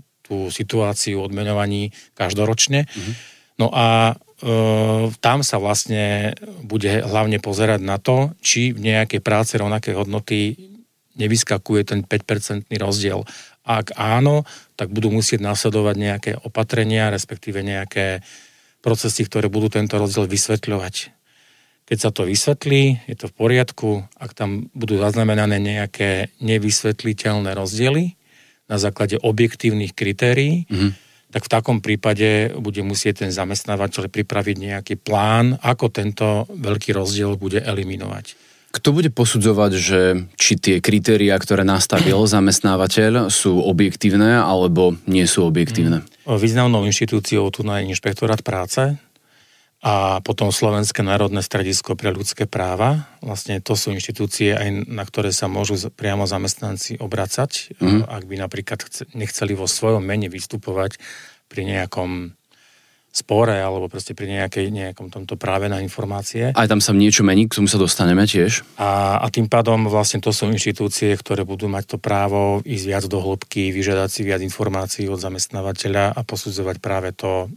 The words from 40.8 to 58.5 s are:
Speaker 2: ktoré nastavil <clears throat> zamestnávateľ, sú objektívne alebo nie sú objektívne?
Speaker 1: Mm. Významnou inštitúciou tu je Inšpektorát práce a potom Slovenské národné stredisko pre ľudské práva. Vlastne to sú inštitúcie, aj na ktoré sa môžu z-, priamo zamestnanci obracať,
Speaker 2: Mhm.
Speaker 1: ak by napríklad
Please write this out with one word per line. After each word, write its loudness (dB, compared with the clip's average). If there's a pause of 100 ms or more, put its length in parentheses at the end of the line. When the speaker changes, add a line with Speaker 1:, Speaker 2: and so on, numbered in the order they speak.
Speaker 2:
ktoré 2
nastavil 4
<clears throat> -
zamestnávateľ, 4
sú 2
objektívne 4
alebo 4
nie 4
sú 2
objektívne? 2 (180)
Speaker 1:
Mm. -2
Významnou 4
inštitúciou 0
tu -6
je -2
Inšpektorát -2
práce -2 (840)
a 0
potom 0
Slovenské 0
národné 0
stredisko -2
pre -2
ľudské -4
práva. 0 (140)
Vlastne -6
to -4
sú -2
inštitúcie, -2
aj 0 (160)
na -8
ktoré -4
sa -2
môžu -2
z-, -8
priamo -2
zamestnanci -6
obracať, -6
Speaker 2:
Mhm. 4
Speaker 1:
ak -10
by -10
napríklad -8